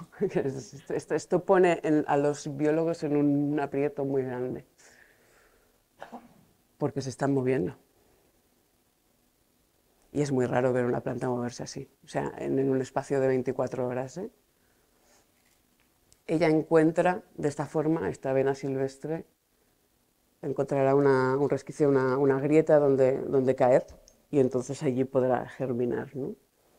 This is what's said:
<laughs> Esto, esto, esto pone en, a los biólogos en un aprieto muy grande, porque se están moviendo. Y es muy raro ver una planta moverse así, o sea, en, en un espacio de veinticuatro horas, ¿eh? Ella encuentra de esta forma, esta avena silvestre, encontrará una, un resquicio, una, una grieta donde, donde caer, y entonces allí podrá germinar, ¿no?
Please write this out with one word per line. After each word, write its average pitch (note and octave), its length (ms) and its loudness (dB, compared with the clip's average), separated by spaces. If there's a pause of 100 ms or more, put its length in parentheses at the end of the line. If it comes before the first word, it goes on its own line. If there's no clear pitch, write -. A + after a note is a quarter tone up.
<laughs> - 160 -14
Esto, C3+ 720 -6
esto, D3+ 200 -6
esto E3+ 300 -2
pone F#3 400 4
en, D3+ 240 2
a D3 80 2
los C#3+ 400 -2
biólogos D#3+ 480 0
en D3 120 0
un D3 440 0
aprieto C#3+ 440 -4
muy C3+ 180 -2
grande, B2+ 440 -6 (2000)
porque C#3+ 220 -4
se C3 100 -8
están C#3 220 -4
moviendo. C3+ 440 -2 (2250)
Y C#3+ 120 -2
es C#3+ 100 -2
muy B2+ 140 0
raro B2+ 260 0
ver B2 120 0
una B2 160 -2
planta B2+ 280 -6
moverse B2 340 -6
así, C#3 260 -12 (160)
o - 40 -20
sea, C#3+ 300 -6
en, C3+ 200 -4
en C3+ 120 0
un C3 100 0
espacio C3+ 400 -4
de C3 80 2
veinticuatro B2+ 580 -2
horas, B2+ 320 -8
¿eh? G3 120 -10 (2000)
Ella E3 220 2
encuentra E3 760 2 (140)
de D#3 120 -2
esta C#3+ 180 -6
forma, D#3+ 420 0
esta C#3 220 -6
avena C3+ 240 2
silvestre, C3+ 720 -6 (1120)
encontrará C3+ 540 0
una, C3 420 4
un C#3 140 0
resquicio, C#3+ 380 0
una, C3 280 2
una C3+ 220 2
grieta D3+ 400 4
donde, C3+ 440 4
donde C3 340 2
caer, C3+ 300 4 (440)
y D3 80 0
entonces B2+ 440 -2
allí C3 220 0
podrá B2+ 440 0
germinar, B2 680 -4
¿no? D3 200 -8 (440)